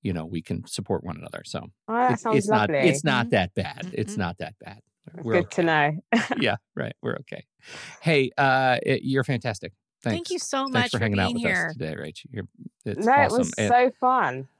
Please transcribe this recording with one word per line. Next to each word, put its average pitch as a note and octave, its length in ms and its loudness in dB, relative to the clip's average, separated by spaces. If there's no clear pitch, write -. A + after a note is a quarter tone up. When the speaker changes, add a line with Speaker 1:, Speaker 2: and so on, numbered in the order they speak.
Speaker 1:
you G2 120 -2
know, D#2+ 120 -4
we E2 140 -6
can F2 280 -6
support - 360 -4
one - 140 -10
another. - 280 -12
So - 220 -10
Speaker 2:
Oh, A3 60 -4
that B3 180 2
Speaker 1:
it's, A#3 100 0
Speaker 2:
sounds A3 160 2
Speaker 1:
it's G3+ 100 2
not, G#3+ 220 4
Speaker 2:
lovely. D3+ 200 4
Speaker 1:
it's C#3+ 140 0
not C3 220 2
Speaker 3:
Mm-hmm. A#2+ 60 -10
Speaker 1:
that F#2 240 2
bad. F2+ 380 -6
It's A2 200 -4
Speaker 3:
Mm-hmm. G#2 80 -4
Speaker 1:
not F2 160 -4
that G2 220 -10
bad. G2+ 200 -16
Speaker 2:
That's D#3+ 200 -14
Speaker 1:
We're A#2 160 0
Speaker 2:
good - 100 -6
to F#3+ 100 -2
Speaker 1:
okay. E3+ 40 2
Speaker 2:
know. A#3 100 4
<laughs> - 40 -6
Speaker 1:
Yeah, G2+ 160 2
right. - 260 -6
We're - 200 -4
okay. - 240 -14
Hey, D3 360 4
uh, C3 460 4
it, - 200 0
you're C3+ 200 0
fantastic. A2+ 500 -4
Speaker 3:
Thank A#3 140 0
Speaker 1:
Thanks. F4 140 -6
Speaker 3:
you F4+ 60 -2
so - 280 -4
Speaker 1:
Thanks C4 80 -6
Speaker 3:
much B3 180 2
Speaker 1:
for - 60 -2
Speaker 3:
for A2 60 0
Speaker 1:
hanging G2+ 160 2
out F#2 140 2
Speaker 3:
being A#3 100 -2
Speaker 1:
with - 100 0
us F3+ 40 0
Speaker 3:
here. E3 160 -2
Speaker 1:
today, D#2 220 -6
Rach. - 360 -12
You're, G#2+ 160 -8
it's A2 220 -4
Speaker 2:
No, B3 60 4
Speaker 1:
awesome. C#4+ 220 4
Speaker 2:
it B3 40 4
was - 180 0
Speaker 1:
And - 140 2
Speaker 2:
so B3 280 4
fun. E3 480 0